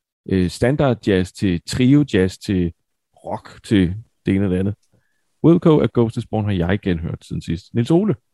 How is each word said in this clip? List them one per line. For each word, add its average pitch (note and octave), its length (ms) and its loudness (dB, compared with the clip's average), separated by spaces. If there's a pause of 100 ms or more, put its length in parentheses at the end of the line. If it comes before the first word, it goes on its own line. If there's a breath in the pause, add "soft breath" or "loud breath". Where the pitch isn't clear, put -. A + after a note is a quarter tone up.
(300)
øh, F2+ 200 0
standard C3+ 560 -2
jazz, F#2 260 0
til F2+ 360 -2
trio C#3 360 4 (100)
jazz, F#2 240 0
til F2+ 340 -2 (520)
rock, - 400 -12
til F#2+ 300 2 (320)
det G2 80 0
ene G2 120 0
og F#2 40 -2
det F2+ 80 0
andet. G2+ 160 -4 (720)
Wilco D#3+ 360 4
af A#2+ 120 0
Ghost A#2 240 0
Is A#2 100 -6
Born G#2+ 180 -4
har G#2 80 -2
jeg F#2 280 -2
genhørt E2+ 440 -4
siden - 180 -10
sidst. - 320 -8
Niels A#2 160 -2
Ole? F3+ 240 2 (200)